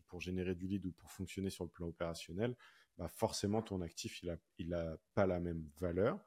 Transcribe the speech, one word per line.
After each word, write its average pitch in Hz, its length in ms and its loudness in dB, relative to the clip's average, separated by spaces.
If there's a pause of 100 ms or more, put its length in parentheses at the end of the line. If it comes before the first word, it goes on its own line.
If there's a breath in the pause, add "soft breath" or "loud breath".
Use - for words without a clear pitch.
pour 90 120 -10
générer 90 360 0
du 92 100 -4
lead 95 180 0
ou 90 80 -4
pour - 180 -18
fonctionner 95 400 -4
sur 92 140 -6
le 80 60 -6
plan 87 160 -6
opérationnel, 85 680 -2 (420 loud breath)
bah 85 100 -2
forcément 104 540 2
ton 95 180 -2
actif - 420 -6
il 87 60 -4
a, 85 80 -2 (220)
il 85 160 -2
a 82 240 0 (160)
pas 101 120 8
la 90 120 4
même 85 260 0 (140)
valeur. 92 480 4